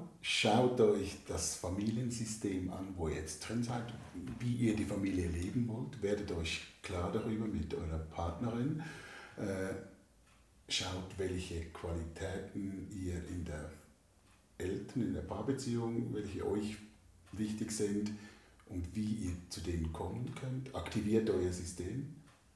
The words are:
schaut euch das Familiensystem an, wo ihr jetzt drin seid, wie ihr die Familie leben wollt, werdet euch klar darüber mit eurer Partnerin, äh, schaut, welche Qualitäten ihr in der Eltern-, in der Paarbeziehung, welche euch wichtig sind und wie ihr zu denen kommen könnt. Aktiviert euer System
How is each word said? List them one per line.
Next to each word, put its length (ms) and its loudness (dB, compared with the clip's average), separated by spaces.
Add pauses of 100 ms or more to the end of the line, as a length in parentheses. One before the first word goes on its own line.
(220)
schaut 600 6
euch 360 6 (100)
das 280 0
Familiensystem 1160 0
an, 240 -6
wo 120 0
ihr 80 0
jetzt 240 -6
drin 240 0
seid, 300 -2 (460)
wie 160 2
ihr 200 6
die 100 2
Familie 420 2
leben 400 2
wollt, 340 -4
werdet 300 2
euch 300 0 (220)
klar 280 0
darüber 360 2
mit 260 0
eurer 260 -2 (120)
Partnerin, 720 0 (540)
äh, 360 0 (920)
schaut, 500 -2
welche 480 0
Qualitäten 1300 -4
ihr 380 -2
in 160 -2
der 240 -4 (880)
Eltern-, 460 0
in 100 2
der 80 -2
Paarbeziehung, 920 0
welche 320 -2
euch 300 0 (560)
wichtig 400 -2
sind 400 2 (560)
und 280 -4
wie 180 2 (140)
ihr 40 0 (180)
zu 120 -6
denen 320 2
kommen 400 -4
könnt. 420 -4
Aktiviert 540 2
euer 240 4
System 640 -4 (400)